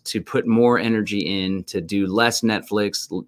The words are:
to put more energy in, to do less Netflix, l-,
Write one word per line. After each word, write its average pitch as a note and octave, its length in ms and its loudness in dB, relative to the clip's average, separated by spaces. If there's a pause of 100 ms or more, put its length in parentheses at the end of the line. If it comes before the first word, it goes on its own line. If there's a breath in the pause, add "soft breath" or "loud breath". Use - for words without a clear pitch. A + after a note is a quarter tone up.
to - 140 -4
put - 280 -2
more A#2 320 6
energy G#2+ 400 0
in, F#2+ 460 -2
to G2 140 -6
do G2 280 -2
less A2+ 340 2
Netflix, G#2 680 -2
l-, F#2 160 -6